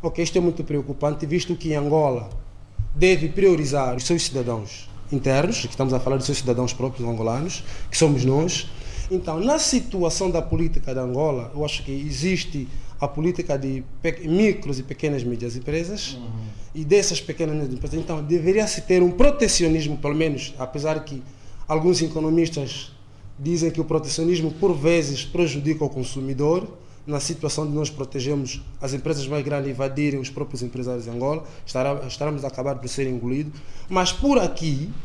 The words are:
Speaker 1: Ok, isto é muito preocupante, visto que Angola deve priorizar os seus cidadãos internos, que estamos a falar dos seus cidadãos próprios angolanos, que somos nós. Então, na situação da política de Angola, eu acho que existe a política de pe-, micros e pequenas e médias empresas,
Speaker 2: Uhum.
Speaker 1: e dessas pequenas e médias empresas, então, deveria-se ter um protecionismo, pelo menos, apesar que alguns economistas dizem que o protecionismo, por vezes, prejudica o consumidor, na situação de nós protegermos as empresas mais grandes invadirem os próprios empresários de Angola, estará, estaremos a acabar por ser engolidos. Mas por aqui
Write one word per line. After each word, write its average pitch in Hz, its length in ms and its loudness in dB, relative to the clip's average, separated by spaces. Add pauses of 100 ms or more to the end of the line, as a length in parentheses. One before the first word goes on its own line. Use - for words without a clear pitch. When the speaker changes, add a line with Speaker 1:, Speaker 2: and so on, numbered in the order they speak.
Speaker 1:
Ok, 165 220 0
isto - 120 0
é 185 40 6
muito 175 240 2
preocupante, 143 600 -2
visto 170 280 0
que 160 200 -2
Angola 143 540 2 (640)
deve 175 360 6
priorizar 147 680 4
os 123 80 -4
seus 170 220 2
cidadãos 117 680 -4 (220)
internos, 139 480 2
que 123 80 -4
estamos 131 240 0
a 123 80 4
falar 135 160 2
dos 131 100 0
seus 139 120 0
cidadãos 123 340 0
próprios 123 360 -4
angolanos, 117 540 -2 (260)
que - 80 -4
somos 143 280 4
nós. 151 440 2 (420)
Então, 175 280 -2
na 277 220 2
situação 190 680 0
da 165 140 0
política 160 500 4
de 127 60 -2
Angola, 127 560 0
eu 147 100 -2
acho - 200 -4
que 139 80 -6
existe 143 720 -2 (320)
a 143 80 0
política 156 500 0
de 135 280 -4 (160)
pe-, 165 260 -2
micros 160 540 4
e - 20 -6
pequenas 143 400 -2
e 120 40 -2
médias 120 280 -4
empresas, 156 600 -4
Speaker 2:
Uhum. 120 160 -10 (440)
Speaker 1:
e 156 100 -6
dessas 180 360 4
pequenas 156 340 -2
e 151 40 0
médias 135 160 -2
empresas, 139 260 -2
então, 156 240 -4
deveria-se 180 560 2
ter 180 220 6
um 175 100 8
protecionismo, 170 840 4
pelo 147 180 0
menos, 151 420 0
apesar 147 460 -2
que 139 180 -10 (460)
alguns 165 340 4
economistas 156 880 0 (480)
dizem 160 320 0
que 160 100 -4
o 143 40 2
protecionismo, 160 680 0
por 170 240 2
vezes, 147 500 2
prejudica 151 600 0
o 139 40 0
consumidor, 135 760 0 (380)
na 147 140 -4
situação 151 480 -2
de 147 60 -2
nós 147 180 -2
protegermos 139 720 -4 (180)
as 131 120 -4
empresas 139 340 -2
mais 143 180 -4
grandes 139 240 -2
invadirem 139 520 -2
os 127 100 -8
próprios 139 320 -6
empresários 123 400 -4
de 113 80 -10
Angola, 135 320 -2 (240)
estará, 139 400 -2
estaremos 143 380 -4
a - 20 -4
acabar 135 300 -4
por 123 120 -8
ser 135 200 -2
engolidos. 127 520 -4 (280)
Mas 185 240 2
por 277 260 4
aqui 165 500 0 (160)